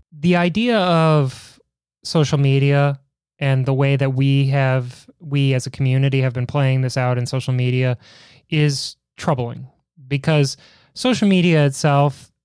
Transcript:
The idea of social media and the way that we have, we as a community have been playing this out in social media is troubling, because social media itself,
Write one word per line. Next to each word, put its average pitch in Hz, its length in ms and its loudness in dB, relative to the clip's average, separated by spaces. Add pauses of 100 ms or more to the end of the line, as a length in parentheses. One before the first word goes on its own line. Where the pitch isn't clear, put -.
(120)
The 165 260 0
idea 208 420 0
of 160 800 0 (440)
social 151 360 0
media 139 600 2 (380)
and 135 300 0
the 135 80 0
way 139 200 2
that 135 200 -2
we 139 320 2
have, 131 600 -2 (120)
we 139 340 -2
as 127 140 -4
a - 20 -10
community 135 520 0
have 127 120 -2
been 123 140 -6
playing 131 340 0
this 127 160 -4
out 123 220 0
in 120 80 -4
social 131 260 -4
media 127 420 0 (540)
is 151 460 -2 (220)
troubling, 123 500 -4 (400)
because 139 500 0 (380)
social 240 320 0
media 170 400 4
itself, 143 640 0 (140)